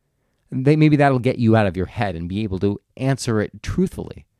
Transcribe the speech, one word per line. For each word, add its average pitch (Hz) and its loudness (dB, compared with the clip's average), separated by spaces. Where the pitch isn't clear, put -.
They, 131 2
maybe 151 4
that'll 139 4
get 123 -2
you 110 4
out 110 4
of 87 -4
your 90 -2
head 101 -6
and 85 -8
be 98 -4
able 95 -6
to 101 0
answer 127 -2
it - -8
truthfully. - -6